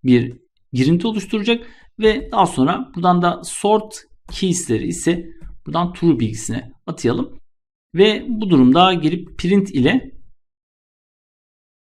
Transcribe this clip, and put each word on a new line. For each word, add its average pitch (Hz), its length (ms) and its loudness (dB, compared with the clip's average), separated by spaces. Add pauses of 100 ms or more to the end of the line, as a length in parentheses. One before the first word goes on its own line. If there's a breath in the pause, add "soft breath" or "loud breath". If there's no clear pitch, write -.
bir 120 320 2 (360)
girinti 151 340 2
oluşturacak 220 600 -2 (320 loud breath)
ve 214 340 2
daha - 140 4
sonra 156 480 -2
buradan 175 280 2
da 175 220 0
sort 208 500 -2 (360)
keys'leri - 560 -2
ise 170 400 -2 (400 loud breath)
buradan 175 260 -4
true 170 280 2
bilgisine 107 520 -6 (140)
atayalım. - 520 -4 (560)
Ve 208 340 2
bu 214 220 -4
durumda 165 440 6
gelip 165 440 -4
print 196 320 0
ile 170 400 0 (1800)